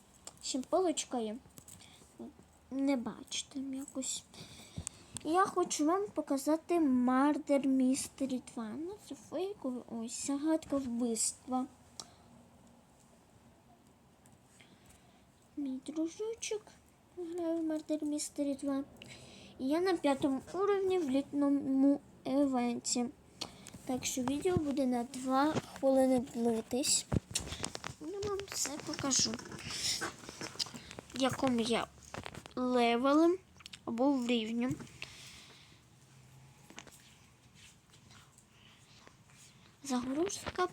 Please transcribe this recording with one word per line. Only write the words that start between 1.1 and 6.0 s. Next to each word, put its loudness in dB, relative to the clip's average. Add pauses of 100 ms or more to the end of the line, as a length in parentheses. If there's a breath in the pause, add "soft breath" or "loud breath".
є. -4 (1300 loud breath)
Не 0
бачу -8
там -8
якось. -8 (1000 loud breath)
Я 4
хочу 2
вам 4